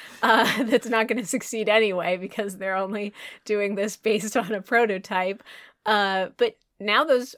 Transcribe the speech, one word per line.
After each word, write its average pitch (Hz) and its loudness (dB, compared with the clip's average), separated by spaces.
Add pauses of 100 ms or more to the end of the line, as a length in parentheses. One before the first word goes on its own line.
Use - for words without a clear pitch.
(220)
Uh, 226 4
<laughs> - -
that's 233 0
not 220 0
gonna 233 -2
succeed 220 -4
anyway 196 2
because 190 -8
they're 190 -4
only 202 -4 (320)
doing 202 0
this 202 -4
based 214 -2
on 214 -2
a 202 -4
prototype. 196 0 (440)
Uh, 196 0
but - 0 (220)
now 208 2
those 254 0